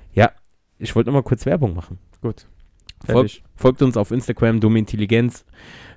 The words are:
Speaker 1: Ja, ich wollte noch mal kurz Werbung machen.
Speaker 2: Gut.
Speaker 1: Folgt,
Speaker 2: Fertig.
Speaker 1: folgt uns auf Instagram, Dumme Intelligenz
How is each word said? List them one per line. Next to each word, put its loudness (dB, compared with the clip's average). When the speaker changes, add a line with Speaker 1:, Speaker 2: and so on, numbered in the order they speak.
Speaker 1:
Ja, 4
ich -6
wollte 0
noch -2
mal 2
kurz -4
Werbung -2
machen. -12
Speaker 2:
Gut. -10
Speaker 1:
Folgt, 2
Speaker 2:
Fertig. -20
Speaker 1:
folgt 2
uns 2
auf -2
Instagram, 0
Dumme 4
Intelligenz -2